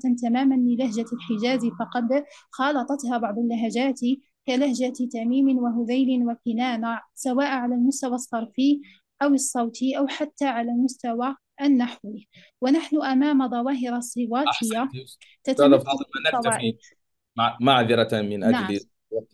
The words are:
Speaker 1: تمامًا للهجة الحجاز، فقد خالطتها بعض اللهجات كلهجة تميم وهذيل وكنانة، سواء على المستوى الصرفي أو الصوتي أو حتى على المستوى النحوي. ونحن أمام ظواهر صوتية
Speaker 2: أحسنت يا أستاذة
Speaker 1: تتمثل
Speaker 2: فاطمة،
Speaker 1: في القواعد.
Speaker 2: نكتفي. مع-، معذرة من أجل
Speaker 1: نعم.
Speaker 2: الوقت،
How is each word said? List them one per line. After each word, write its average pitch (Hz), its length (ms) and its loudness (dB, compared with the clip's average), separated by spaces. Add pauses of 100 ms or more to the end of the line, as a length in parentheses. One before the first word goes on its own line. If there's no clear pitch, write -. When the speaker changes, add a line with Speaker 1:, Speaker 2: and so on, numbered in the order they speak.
(220)
Speaker 1:
تمامًا 254 320 2
للهجة 240 580 0
الحجاز، 240 480 -2 (180)
فقد 247 460 -2 (260)
خالطتها 262 680 -2
بعض 214 200 -4
اللهجات 233 600 -2 (460)
كلهجة 254 460 0 (200)
تميم 254 460 2
وهذيل 240 680 0
وكنانة، 233 720 -4 (140)
سواء 262 320 0
على 247 280 -2
المستوى 247 400 0
الصرفي 247 680 -2 (420)
أو 285 60 2
الصوتي 254 720 0
أو 277 80 0
حتى 294 380 -6
على 233 260 -2
المستوى 247 680 -2 (260)
النحوي. 240 640 0 (320)
ونحن 294 420 0
أمام 269 460 2
ظواهر 240 520 -4
صوتية 240 480 -2
Speaker 2:
أحسنت 220 240 -2
يا 254 320 -4
أستاذة - 500 -8
Speaker 1:
تتمثل 143 160 8
Speaker 2:
فاطمة، 139 280 4
Speaker 1:
في - 380 -2
القواعد. 233 280 0
Speaker 2:
نكتفي. 226 120 -2 (600)
مع-، 113 240 2
معذرة 117 480 4 (140)
من 101 220 -4
أجل 113 80 4
Speaker 1:
نعم. 101 260 0 (340)
Speaker 2:
الوقت، 110 220 -6